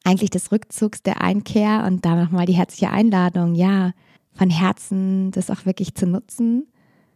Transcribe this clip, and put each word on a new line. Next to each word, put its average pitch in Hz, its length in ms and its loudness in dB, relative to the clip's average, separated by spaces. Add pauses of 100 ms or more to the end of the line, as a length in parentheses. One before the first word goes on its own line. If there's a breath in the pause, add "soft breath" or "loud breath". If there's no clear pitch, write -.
eigentlich 190 260 2
des - 220 -6
Rückzugs, - 500 -4
der - 180 -2
Einkehr 208 640 0
und 185 200 -2
da 170 100 2
nochmal 175 300 0
die 180 80 2
herzliche 185 360 0
Einladung, 180 640 2
ja, 185 380 2 (420 soft breath)
von 185 160 2
Herzen 190 800 0
das 185 180 -4
auch - 160 -6
wirklich 190 280 -4
zu 190 120 -2
nutzen. 233 600 -2 (480)